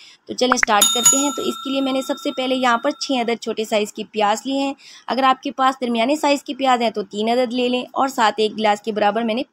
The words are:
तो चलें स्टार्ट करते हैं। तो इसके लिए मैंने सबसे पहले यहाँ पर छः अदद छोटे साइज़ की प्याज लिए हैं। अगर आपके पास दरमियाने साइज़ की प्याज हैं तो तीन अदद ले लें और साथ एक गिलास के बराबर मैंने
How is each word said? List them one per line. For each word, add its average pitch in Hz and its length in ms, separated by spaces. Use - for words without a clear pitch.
तो 214 40
चलें 254 240
स्टार्ट 208 280
करते 240 320
हैं। 285 140
तो - 120
इसके - 260
लिए 269 120
मैंने 262 220
सबसे 277 280
पहले 262 240
यहाँ 247 280
पर 285 100
छः 262 280
अदद 233 180
छोटे 220 260
साइज़ 214 280
की 214 120
प्याज 214 400
लिए 269 140
हैं। 277 160
अगर 240 180
आपके 262 280
पास 262 280
दरमियाने 240 360
साइज़ 285 260
की 285 120
प्याज 254 260
हैं 226 100
तो 208 120
तीन 208 280
अदद 240 220
ले 247 160
लें 247 160
और 269 140
साथ 220 300
एक 214 160
गिलास 208 260
के 226 120
बराबर 208 300
मैंने 233 300